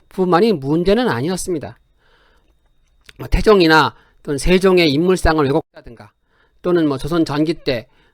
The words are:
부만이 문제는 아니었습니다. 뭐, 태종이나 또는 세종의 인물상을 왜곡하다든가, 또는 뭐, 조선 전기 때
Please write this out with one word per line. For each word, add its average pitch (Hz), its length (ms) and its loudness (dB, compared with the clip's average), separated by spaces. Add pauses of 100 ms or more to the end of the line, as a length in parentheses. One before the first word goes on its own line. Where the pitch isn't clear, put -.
부만이 214 460 0
문제는 170 540 -2
아니었습니다. 151 720 -6 (1400)
뭐, 127 100 -14
태종이나 160 640 4 (300)
또는 147 120 -6
세종의 180 540 2
인물상을 165 540 0
왜곡하다든가, 131 680 -6 (480)
또는 175 280 0
뭐, 135 100 -4
조선 160 260 -2
전기 156 300 -4
때 123 340 -8 (260)